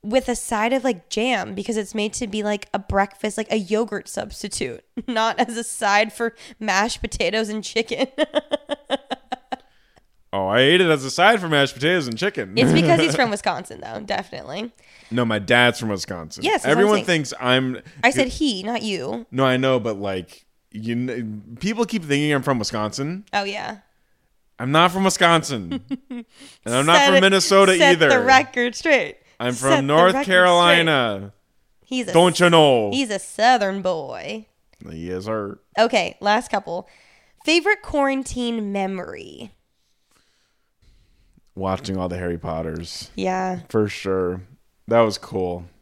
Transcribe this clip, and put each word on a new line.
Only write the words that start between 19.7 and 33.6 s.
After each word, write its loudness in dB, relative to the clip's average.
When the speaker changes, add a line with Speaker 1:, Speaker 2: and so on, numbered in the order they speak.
Speaker 2:
but, -4
like, -8
you -8
kn-, -8
people -2
keep -6
thinking 0
I'm 0
from 0
Wisconsin. -6
Speaker 1:
Oh, -2
yeah. -10
Speaker 2:
I'm -4
not 4
from -2
Wisconsin. 0
Speaker 1:
<laughs> -12
Speaker 2:
And -2
I'm 2
not 6
Speaker 1:
Set 6
Speaker 2:
from 6
Speaker 1:
it, 8
Speaker 2:
Minnesota 6
Speaker 1:
set 6
Speaker 2:
either. 4
Speaker 1:
the 6
record 2
straight. 0
Speaker 2:
I'm -2
Speaker 1:
Set -6
Speaker 2:
from 4
Speaker 1:
the 2
Speaker 2:
North 6
Speaker 1:
record -2
Speaker 2:
Carolina. 4
Speaker 1:
straight. -12
He's -6
a -8
Speaker 2:
Don't 4
you 6
Speaker 1:
s-, 6
Speaker 2:
know? 6
Speaker 1:
he's -2
a -4
Southern 0